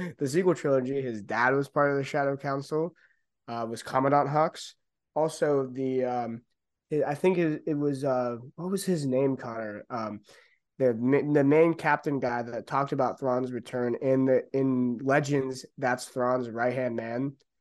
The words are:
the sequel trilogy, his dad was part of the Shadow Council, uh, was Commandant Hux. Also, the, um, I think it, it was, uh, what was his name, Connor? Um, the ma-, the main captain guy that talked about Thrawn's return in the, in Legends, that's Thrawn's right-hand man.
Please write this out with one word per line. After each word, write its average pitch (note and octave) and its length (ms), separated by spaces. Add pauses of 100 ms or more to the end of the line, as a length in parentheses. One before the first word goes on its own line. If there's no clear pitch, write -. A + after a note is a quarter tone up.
(180)
the C#3+ 100
sequel F3 260
trilogy, C#3 460
his A#2 220
dad A#2+ 320
was C#3 160
part C#3+ 200
of C#3 60
the C#3 80
Shadow C#3 320
Council, C#3+ 580 (540)
uh, A#2 200
was A2+ 140
Commandant C3+ 460
Hux. D3+ 460 (420)
Also, D3 560
the, C3 320
um, A#2+ 380 (640)
I D3 80
think F3+ 240
it, D#3 280
it E3 60
was, C#3+ 320
uh, B2 320 (200)
what F3 140
was F#3+ 140
his D#3+ 220
name, C3+ 320
Connor? A2+ 500
Um, G#2+ 320 (580)
the B2+ 140
ma-, C3 400
the D3 100
main D#3 300
captain D3 480
guy A#2+ 220
that A2+ 240
talked C#3 260
about C3+ 260
Thrawn's B2+ 320
return A#2+ 520
in C3 240
the, C3 160 (100)
in B2+ 500
Legends, C3+ 640 (140)
that's B2 260
Thrawn's B2 460
right-hand B2 440
man. A#2 380 (280)